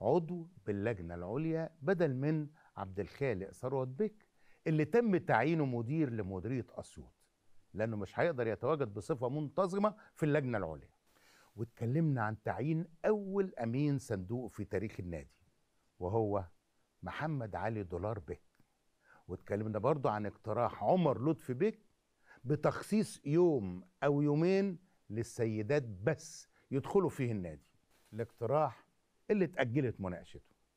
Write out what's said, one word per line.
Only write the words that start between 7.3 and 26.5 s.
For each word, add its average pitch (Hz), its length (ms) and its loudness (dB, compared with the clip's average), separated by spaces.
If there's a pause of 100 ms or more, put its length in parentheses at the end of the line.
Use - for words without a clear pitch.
لأنه 110 220 -2
مش 101 240 -4
هيقدر 135 260 2
يتواجد 120 480 0
بصفة 120 340 -2
منتظمة 185 680 0 (200)
في - 80 -8
اللجنة 143 360 2
العليا. 80 320 -6 (680)
واتكلمنا 123 680 0
عن 107 200 -2
تعيين 156 440 0 (180)
أول 196 500 0
أمين 135 440 0
صندوق 113 520 -4
في 104 140 -8
تاريخ 104 360 -4
النادي، 82 420 -10 (560)
وهو 101 500 0 (540)
محمد 117 520 -4
علي 104 280 -2
دولار 92 360 -4
بيك. - 240 -10 (880)
واتكلمنا 104 500 -4
برضو 135 300 2
عن 107 180 -2
اقتراح 107 580 -2
عمر 151 460 2
لطفي 131 240 -4
بيك 185 320 -2 (580)
بتخصيص 151 840 0
يوم 139 580 2 (200)
أو 143 180 4
يومين 175 560 4 (320)
للسيدات 113 720 0
بس 110 640 -4 (220)